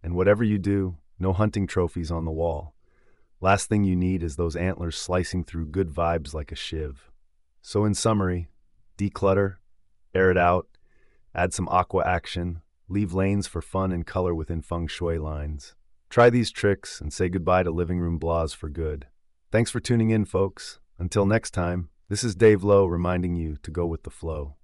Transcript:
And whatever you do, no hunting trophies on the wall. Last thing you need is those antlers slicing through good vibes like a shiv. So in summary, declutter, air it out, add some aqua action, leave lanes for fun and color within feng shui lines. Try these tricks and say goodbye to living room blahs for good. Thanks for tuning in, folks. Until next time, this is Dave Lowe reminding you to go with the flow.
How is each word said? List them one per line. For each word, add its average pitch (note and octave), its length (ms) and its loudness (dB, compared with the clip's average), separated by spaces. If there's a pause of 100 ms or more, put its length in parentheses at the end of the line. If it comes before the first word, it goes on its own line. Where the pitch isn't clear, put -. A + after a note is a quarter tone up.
And F2 140 -6
whatever G2+ 300 4
you G#2+ 120 2
do, F#2+ 380 0 (240)
no F#2 140 0
hunting G#2 340 0
trophies E2+ 420 -2
on E2 140 -4
the D#2+ 80 -4
wall. D#2+ 420 -4 (680)
Last G2 260 2
thing G#2 160 2
you F#2 140 2
need F2+ 260 0
is D#2 140 -6
those E2+ 180 -2
antlers F2+ 400 -2
slicing F2+ 480 -2
through E2 220 -8
good F2 240 -2
vibes E2 440 -2
like D2+ 200 -8
a - 20 -10
shiv. D2+ 560 -10 (500)
So - 220 -2
in G#2 100 2
summary, F#2 540 0 (500)
declutter, G2 600 0 (560)
air F#2 180 6
it F2+ 60 4
out, F2 320 2 (640)
add F2+ 200 -2
some F2+ 140 -4
aqua F2+ 380 2
action, F2 560 -4 (260)
leave G2 260 -2
lanes F#2+ 320 0
for - 160 -8
fun F#2+ 300 -4
and F2 160 -4
color F2+ 260 -2
within E2 280 -6
feng E2+ 260 -6
shui E2 300 -4
lines. D2+ 580 -8 (340)
Try A#2+ 200 8
these A#2 220 2
tricks - 500 -2
and D2+ 100 -8
say F#2 160 -2
goodbye F2+ 360 2
to F2 80 -2
living F2 280 -2
room E2+ 220 -2
blahs D#2+ 340 -2
for D#2+ 140 -10
good. D2+ 380 -6 (440)
Thanks A#2+ 180 2
for A#2+ 120 -4
tuning A2+ 300 2
in, A2 120 4
folks. - 560 -2 (180)
Until F#2+ 280 0
next G#2+ 260 2
time, F2+ 380 -4 (180)
this - 160 -4
is G#2+ 140 -2
Dave G#2+ 260 6
Lowe G2 220 6
reminding F2+ 500 0
you D#2+ 280 -4
to - 60 -10
go F2 160 -2
with E2 180 -4
the - 60 -10
flow. D2 540 -10